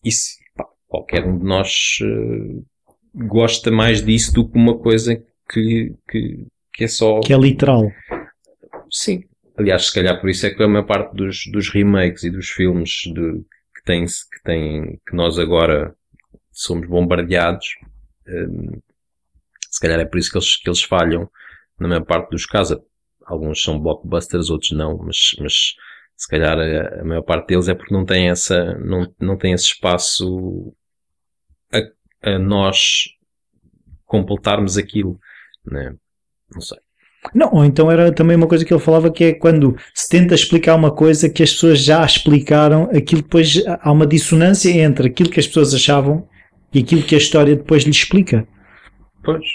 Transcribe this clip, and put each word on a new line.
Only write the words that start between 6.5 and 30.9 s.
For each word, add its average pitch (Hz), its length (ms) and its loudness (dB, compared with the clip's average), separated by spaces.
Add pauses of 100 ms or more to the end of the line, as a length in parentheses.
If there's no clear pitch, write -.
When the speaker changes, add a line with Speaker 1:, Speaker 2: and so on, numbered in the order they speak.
Speaker 1:
que - 120 -6
é 113 40 -2
só 110 340 0
Speaker 2:
Que 139 120 0
é 135 40 6
literal. 131 540 2 (1000)
Speaker 1:
Sim. 180 320 -6 (340)
Aliás, 98 300 0
se - 60 -4
calhar 90 260 0
por 95 100 -4
isso 92 180 -4
é - 20 0
que 104 140 -2
a 104 40 2
maior 104 180 0
parte 101 280 -4
dos, 95 380 -8
dos 101 180 -6
remakes 98 540 0
e 87 80 -4
dos 92 160 -10
filmes 87 580 -4
de, 82 380 -8 (320)
que - 100 -20
têm, 85 200 -2
que - 380 -14
têm, 78 640 -6
que - 100 -12
nós 85 220 -2
agora 82 560 0 (580)
somos 85 360 -8
bombardeados, 87 800 -2 (600)
hum, 87 520 -10 (880)
se - 100 -10
calhar 82 200 0
é 82 60 -2
por 87 120 -8
isso 87 140 -4
que 98 60 -4
eles, - 180 -2
que - 140 -6
eles 87 120 -2
falham 85 480 -2 (480)
na 85 100 -6
maior 85 180 -2
parte 87 260 -2
dos 85 140 -8
casos. 82 340 -2 (460)
Alguns 78 360 -8
são 76 180 -4
blockbusters, 82 680 -4
outros 80 220 -4
não, 78 260 -6
mas, 82 420 -4
mas - 360 -4 (400)
se - 120 -16
calhar 80 300 0
a, 80 440 -4
a - 20 -12
maior 82 180 -4
parte 82 280 -4
deles 90 180 0
é 92 80 -2
porque - 180 -8
não 95 120 0
têm 92 240 0
essa, 87 500 -2
não, 90 400 -6
não 95 180 -4
têm 95 160 -2
esse 87 120 -2
espaço 92 1080 -4 (960)